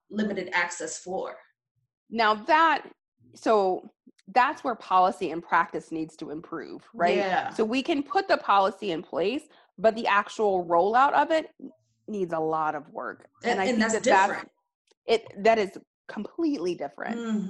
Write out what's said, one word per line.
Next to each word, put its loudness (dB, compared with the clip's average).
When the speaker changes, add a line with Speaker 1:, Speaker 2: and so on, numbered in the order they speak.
Speaker 1:
limited -4
access -4
for? -8
Speaker 2:
Now 2
that, 2
so 2
that's 2
where -4
policy 2
and -8
practice 0
needs -8
to -10
improve, -12
right? 2
Speaker 1:
Yeah. 0
Speaker 2:
So -2
we -2
can 0
put -2
the 4
policy 2
in -4
place, -4
but 2
the -4
actual 0
rollout 4
of 2
it 0
needs -4
a -4
lot -2
of -10
work. -10
Speaker 1:
And, 0
Speaker 2:
And 0
I 0
Speaker 1:
and 0
Speaker 2:
think 0
Speaker 1:
that's 0
Speaker 2:
that -4
that's, 4
Speaker 1:
different. -6
Speaker 2:
it, -2
that 6
is -2
completely -4
different. -8
And -4